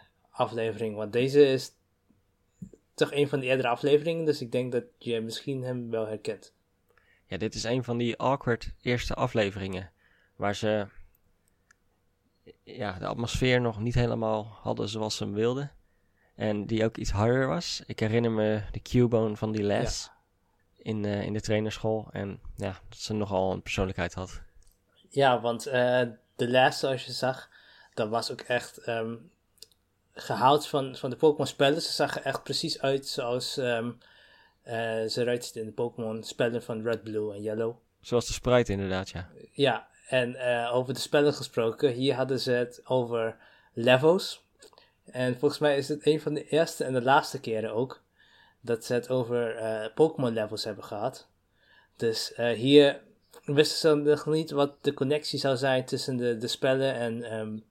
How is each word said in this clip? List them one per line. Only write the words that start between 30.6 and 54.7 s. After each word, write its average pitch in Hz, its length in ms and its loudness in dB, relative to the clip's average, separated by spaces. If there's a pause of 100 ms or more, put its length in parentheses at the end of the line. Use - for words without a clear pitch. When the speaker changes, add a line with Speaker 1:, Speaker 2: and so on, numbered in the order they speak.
Speaker 1:
van, 131 280 -4
van 131 140 -6
de 123 60 -6
Pokémon-spellen. 147 640 4
Ze - 100 -6
zagen - 320 -2
echt 135 180 -4
precies - 380 -4
uit 135 260 0
zoals, 127 500 -4
ehm, 120 340 -2 (720)
eh, 117 120 -10 (300)
ze 110 160 -2
eruit 120 240 0
ziet - 120 -14
in 110 100 -8
de 107 60 -14
Pokémon-spellen 117 880 -4
van 113 200 -8
Red, 113 200 -2
Blue 107 320 -6
en 104 80 -10
Yellow. 113 340 -4 (240)
Speaker 2:
Zoals - 260 0
de - 60 -6
sprite 123 400 2
inderdaad, 95 380 -2
ja. 87 200 -12 (220)
Speaker 1:
Ja, 123 360 0 (200)
en, 127 260 0
eh, 120 400 0
over 127 200 0
de - 60 -8
spellen 147 340 4
gesproken, 123 580 0
hier 131 220 0
hadden 131 260 -2
ze 131 100 -2
het 123 340 0
over 117 520 0 (360)
levels. 127 720 4 (600)
En 127 340 -2
volgens 143 220 0
mij 147 160 4
is 139 120 -2
het 147 180 -4
een 151 140 4
van 151 140 -4
de 151 140 -4
eerste 156 360 0
en 131 80 -2
de 127 100 2
laatste 135 380 4
keren 110 340 -4
ook 131 280 -2 (580)
dat 117 240 -4
ze 127 100 -2
het 120 140 -2
over, 120 480 0
eh, 110 380 -4
Pokémon-levels 117 720 2
hebben 104 200 -8
gehad. 113 440 -6 (680)
Dus, - 380 -2
eh, 117 180 0
hier 139 480 8 (440)
wisten 147 340 2
ze 156 160 6
nog 147 320 2
niet 156 240 -2
wat 143 340 -2